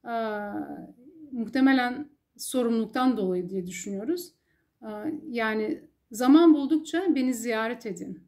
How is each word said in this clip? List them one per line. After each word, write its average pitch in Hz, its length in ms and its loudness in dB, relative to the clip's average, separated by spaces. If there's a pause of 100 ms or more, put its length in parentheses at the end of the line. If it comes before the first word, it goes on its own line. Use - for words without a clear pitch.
E, 233 100 -6 (1160)
muhtemelen 262 760 2 (280)
sorumluluktan 233 800 0
dolayı 180 340 -2
diye 190 160 -6
düşünüyoruz. 208 640 -6 (500)
E, 220 60 -14 (400)
yani, 220 540 -2 (300)
"Zaman 294 420 8
buldukça 311 600 0
beni 254 200 2
ziyaret 226 520 -4
edin. 185 420 -10